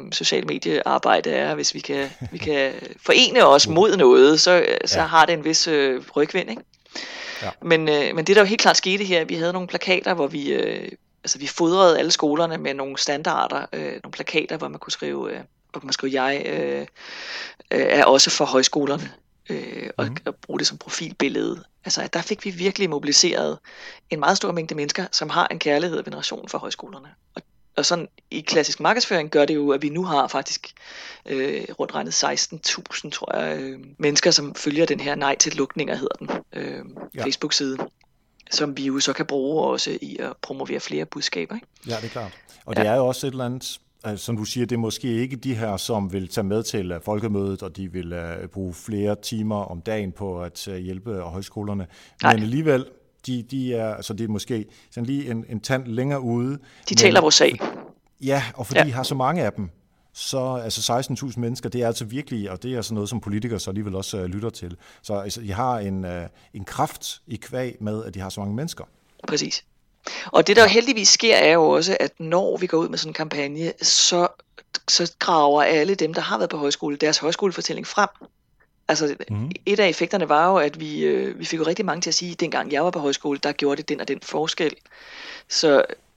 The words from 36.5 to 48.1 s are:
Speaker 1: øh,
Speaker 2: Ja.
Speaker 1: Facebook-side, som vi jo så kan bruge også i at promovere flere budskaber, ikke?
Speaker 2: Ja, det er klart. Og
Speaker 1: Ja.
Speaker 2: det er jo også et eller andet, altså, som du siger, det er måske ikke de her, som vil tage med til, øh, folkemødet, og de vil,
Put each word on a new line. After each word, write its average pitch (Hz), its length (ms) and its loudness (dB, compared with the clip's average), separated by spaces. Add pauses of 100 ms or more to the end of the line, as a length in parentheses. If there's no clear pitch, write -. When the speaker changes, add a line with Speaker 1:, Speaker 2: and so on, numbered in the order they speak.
Speaker 1:
øh, 143 320 -10 (300)
Speaker 2:
Ja. 117 100 -6
Speaker 1:
Facebook-side, 135 540 -2 (720)
som 143 260 -2
vi 139 80 -6
jo 135 160 0
så 139 120 0
kan 143 140 -4
bruge 139 380 0
også 131 380 -2
i 143 180 -12
at 131 120 -6 (100)
promovere 135 380 -8
flere 151 240 -6
budskaber, - 500 -8
ikke? 233 120 -12 (200)
Speaker 2:
Ja, 117 100 -6
det 110 80 -8
er 117 40 -8
klart. 107 240 -10 (320)
Og - 120 -10
Speaker 1:
Ja. 110 60 -2
Speaker 2:
det 107 60 2
er 110 80 2
jo 131 100 4
også 127 200 -2
et 135 40 -2
eller 123 140 -6
andet, 123 340 -8 (260)
altså, 104 220 -8
som 117 100 -2
du 107 80 -4
siger, 120 220 -2
det 120 80 -2
er 117 60 0
måske 113 340 -4
ikke 127 220 -2
de 127 180 -4
her, 110 220 -2
som 101 360 -2
vil 95 160 -4
tage 107 160 -4
med 104 180 0
til, 95 300 -4
øh, 85 120 -8
folkemødet, 101 580 -2
og 92 140 -12
de 95 160 -8
vil, 87 200 -8